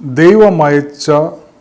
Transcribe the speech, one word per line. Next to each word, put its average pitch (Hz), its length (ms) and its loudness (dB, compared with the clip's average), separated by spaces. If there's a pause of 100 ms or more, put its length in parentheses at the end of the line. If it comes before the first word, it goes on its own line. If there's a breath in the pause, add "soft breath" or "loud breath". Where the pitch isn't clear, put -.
ദൈവം 170 640 2
അയച്ച 147 460 -4 (500)